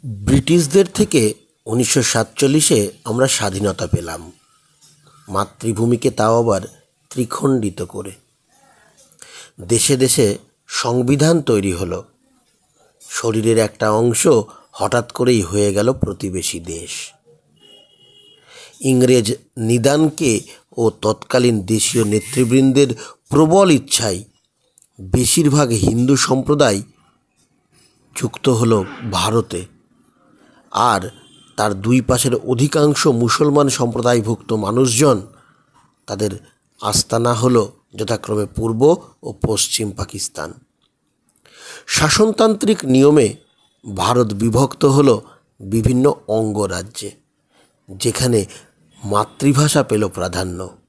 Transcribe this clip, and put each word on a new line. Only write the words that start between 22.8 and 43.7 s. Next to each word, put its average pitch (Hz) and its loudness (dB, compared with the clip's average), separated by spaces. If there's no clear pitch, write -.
প্রবল 160 4
ইচ্ছায় 104 -2
বেশিরভাগ 131 2
হিন্দু 117 2
সম্প্রদায় 131 0
যুক্ত - -4
হলো 113 2
ভারতে, 92 -2
আর 101 0
তার 104 -2
দুই 113 0
পাশের 123 0
অধিকাংশ 143 0
মুসলমান 143 2
সম্প্রদায়ভুক্ত 120 -2
মানুষজন, 113 2
তাদের 104 -4
আস্তানা 117 -2
হলো 117 0
যথাক্রমে 104 -4
পূর্ব 113 2
ও 135 -12
পশ্চিম 107 -4
পাকিস্তান। - -10
শাসনতান্ত্রিক 214 0
নিয়মে 135 4